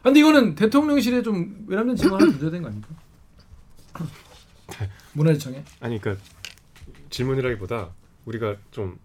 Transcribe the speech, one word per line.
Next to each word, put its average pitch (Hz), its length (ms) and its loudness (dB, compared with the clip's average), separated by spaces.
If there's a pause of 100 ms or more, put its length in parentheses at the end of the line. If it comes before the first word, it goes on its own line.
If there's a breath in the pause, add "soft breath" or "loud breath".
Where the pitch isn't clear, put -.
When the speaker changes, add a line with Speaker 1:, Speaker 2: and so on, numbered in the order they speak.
Speaker 1:
근데 285 120 8
이거는 277 340 6
대통령실에 247 680 2
좀 196 440 -6
외람된 220 300 -2
질문 190 240 0
하나 320 100 8
던져야 151 200 -4
되는 175 120 -8
거 131 60 -10
아닙니까? 107 260 -14 (1000)
Speaker 2:
<clears throat> - 1200 -16
Speaker 1:
문화재청에? 147 500 0 (160)
Speaker 2:
아니, 117 200 -6
그러니까 98 220 -6 (880)
질문이라기보다 120 800 -6 (340)
우리가 110 320 -6 (140)
좀 92 340 -10